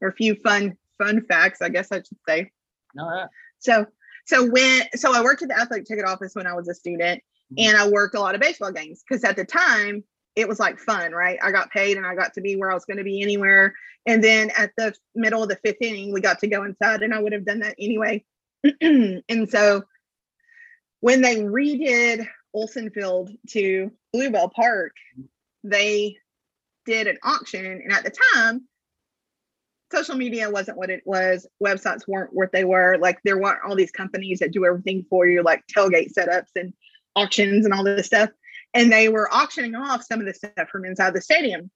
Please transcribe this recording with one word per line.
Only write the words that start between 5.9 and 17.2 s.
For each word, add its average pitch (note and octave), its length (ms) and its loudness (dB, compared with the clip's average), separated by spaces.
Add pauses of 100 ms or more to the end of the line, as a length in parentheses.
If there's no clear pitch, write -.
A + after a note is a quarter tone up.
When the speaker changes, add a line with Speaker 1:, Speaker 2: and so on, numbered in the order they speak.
Speaker 1:
office F#3+ 300 -6
when F#3 120 -6
I F3 60 -4
was F3 160 -8
a F3 40 -6
student, F3 480 -4 (300)
Speaker 2:
Mm-hmm. A3 180 2
Speaker 1:
and G#3+ 80 6
I G#3 120 4
worked G3+ 260 2
a G#3 60 -2
lot F#3+ 140 0
of G#3 60 -2
baseball C4+ 300 -2
games D#3+ 360 -14
'cause B3+ 180 -4
at G3+ 100 0
the F#3+ 80 -6
time G#3+ 580 0 (360)
it G#3+ 100 0
was, G#3+ 140 -4
like, F#3 180 -2
fun, F3+ 320 -4
right? F3+ 320 -2
I F#3+ 80 0
got F#3+ 200 0
paid G3 260 0
and F#3+ 100 -8
I F3+ 80 -6
got F3+ 200 -4
to G3 60 -10
be G3 140 -4
where F#3+ 160 -4
I - 20 -2
was F3+ 120 -6
gonna G3+ 180 -8
be G3 180 -4
anywhere. G3 540 4 (300)
And A3+ 180 4
then G#3+ 340 4
at G#3 200 0
the A3 180 -4 (180)
middle A3 300 -2
of G3+ 60 -4
the F#3+ 80 -4
fifth G#3+ 240 -4
inning, G3+ 320 -6
we G3 80 -4
got F#3+ 180 0
to G#3 80 -2
go G3+ 160 -2
inside, G3+ 400 -2
and A3 100 -2
I A3 80 -2